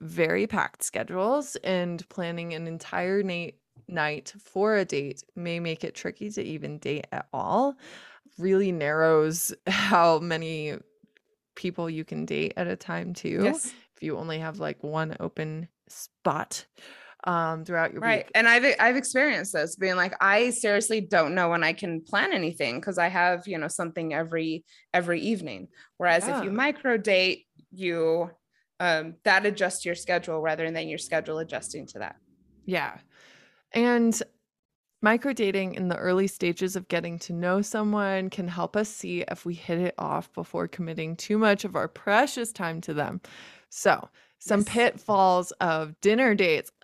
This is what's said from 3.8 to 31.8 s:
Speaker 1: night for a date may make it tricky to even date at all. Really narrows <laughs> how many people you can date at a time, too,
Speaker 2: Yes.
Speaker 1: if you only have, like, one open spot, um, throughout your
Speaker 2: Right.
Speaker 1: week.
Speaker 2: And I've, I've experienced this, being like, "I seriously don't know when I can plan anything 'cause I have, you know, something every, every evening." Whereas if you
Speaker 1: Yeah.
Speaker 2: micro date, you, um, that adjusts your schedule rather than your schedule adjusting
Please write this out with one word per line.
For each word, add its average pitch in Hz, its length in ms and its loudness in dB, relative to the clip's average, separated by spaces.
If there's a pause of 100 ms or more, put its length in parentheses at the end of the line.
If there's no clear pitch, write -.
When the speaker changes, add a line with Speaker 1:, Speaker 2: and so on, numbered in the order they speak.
Speaker 1:
night 151 520 -4
for 208 360 0
a 196 80 2
date 143 400 -6 (120)
may 170 240 -6
make 160 240 -6
it - 100 -6
tricky 208 360 -8
to - 120 -6
even 147 360 -8
date 143 340 -6
at - 200 -8
all. 202 440 0 (640)
Really 190 340 2
narrows 156 880 4
<laughs> - 80 -10
how 180 520 6
many 160 560 -4 (800)
people 175 340 -6
you 156 140 -6
can 156 200 -8
date 156 320 -2
at 180 120 -2
a 185 80 -4
time, 175 380 -8
too, 165 300 -4
Speaker 2:
Yes. 302 280 -2 (240)
Speaker 1:
if - 60 -20
you 156 160 -6
only 160 200 -6
have, 160 220 -8
like, 151 220 -6
one 156 380 -4
open 160 480 -8 (200)
spot, - 760 -6 (640)
um, 165 380 0
throughout 165 280 0
your 202 100 -8
Speaker 2:
Right. 226 240 2
Speaker 1:
week. - 80 -20
Speaker 2:
And 226 140 6
I've, 240 160 8 (140)
I've 240 180 6
experienced 254 580 0
this, 165 220 -2
being 185 200 0
like, 180 240 0
"I 208 300 4
seriously 220 500 0
don't 165 340 2
know 180 160 2
when 170 140 2
I 160 80 4
can 165 300 -4
plan 277 300 0
anything 156 480 -2
'cause 180 180 -6
I 170 100 4
have, 175 400 0
you 180 100 -4
know, 156 100 -4
something 165 440 -6
every, 160 520 -4 (280)
every 175 280 0
evening." 156 480 -6 (280)
Whereas 170 320 2
if 277 160 -2
you 196 60 -4
Speaker 1:
Yeah. 202 60 -2
Speaker 2:
micro 269 420 0
date, 185 480 2 (260)
you, 170 580 0 (500)
um, 165 340 0 (100)
that 202 220 6
adjusts 202 380 -2
your 170 100 -4
schedule 170 460 -2
rather 160 300 -2
than 160 180 -6
your 156 100 -8
schedule 156 400 -4
adjusting 151 500 -8